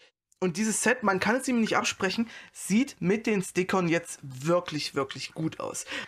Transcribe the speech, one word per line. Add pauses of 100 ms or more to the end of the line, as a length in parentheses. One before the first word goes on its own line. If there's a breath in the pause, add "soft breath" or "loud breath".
(380 soft breath)
Und
dieses
Set,
man
kann
es
ihm
nicht
absprechen, (240 loud breath)
sieht
mit
den
Stickern
jetzt
wirklich,
wirklich
gut
aus. (240 loud breath)